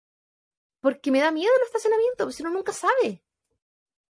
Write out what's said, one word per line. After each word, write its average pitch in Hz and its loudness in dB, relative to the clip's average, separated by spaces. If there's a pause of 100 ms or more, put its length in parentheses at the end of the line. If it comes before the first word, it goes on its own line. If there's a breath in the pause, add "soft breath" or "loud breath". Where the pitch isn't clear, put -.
(800)
Porque 277 -2
me 269 4
da 311 2
miedo 339 0
el 523 2
estacionamiento, 453 0
pues 254 -10
uno 330 -6
nunca 381 -4
sabe. 370 -2 (880)